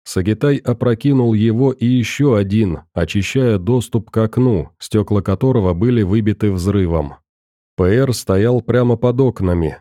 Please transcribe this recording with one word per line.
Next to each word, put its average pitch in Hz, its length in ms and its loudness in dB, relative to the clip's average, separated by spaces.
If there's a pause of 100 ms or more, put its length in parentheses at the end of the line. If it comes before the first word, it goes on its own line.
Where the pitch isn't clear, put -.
Сагитай 110 540 -2
опрокинул 120 760 0
его 113 400 2
и - 120 -4
ещё 127 500 0
один, 98 460 0 (120)
очищая 104 640 0
доступ 110 540 -4
к - 60 -6
окну, 110 520 0 (100)
стёкла 104 420 -2
которого 98 520 0
были 113 300 0
выбиты 104 480 0
взрывом. 87 640 0 (600)
П 92 180 2
Р 127 200 2
стоял 110 480 0
прямо 120 340 0
под 123 240 0
окнами, 90 600 -2